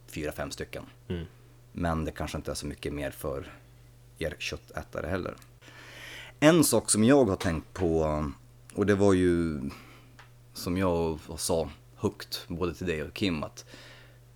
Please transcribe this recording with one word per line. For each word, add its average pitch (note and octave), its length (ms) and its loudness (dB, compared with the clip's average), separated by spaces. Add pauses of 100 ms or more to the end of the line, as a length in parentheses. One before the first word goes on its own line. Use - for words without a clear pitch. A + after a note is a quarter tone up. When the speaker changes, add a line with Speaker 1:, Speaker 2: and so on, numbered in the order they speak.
Speaker 1:
fyra, D2+ 240 -6
fem D2 200 -8
stycken. C#2 320 -10 (240)
Speaker 2:
Mm. E2+ 180 -6 (460)
Speaker 1:
Men E2 340 -2
det D2 60 -6
kanske D#2 260 -8
inte D2 140 -6
är C#2 40 -4
så D2 120 -8
mycket C#2+ 260 -8
mer C#2+ 180 -6
för C#2 400 -8 (680)
er D#2 200 -4
köttätare - 680 -8
heller. F2+ 280 -4 (1040)
En D#3+ 240 8
sak - 260 2
som G#2+ 140 4
jag C3+ 220 8
har F#2+ 100 2
tänkt - 380 -4
på, D#2+ 500 2 (520)
och G2+ 100 2
det G2+ 100 4
var G2 180 6
ju E2+ 480 4 (920)
som F2+ 240 -4
jag E2+ 420 2 (180)
sa D#2+ 320 0 (260)
högt - 520 -6
både F2 260 -4
till F2+ 140 -6
dig D#2 160 -2
och E2 100 -10
Kim, E2+ 300 -2
att - 220 -14 (720)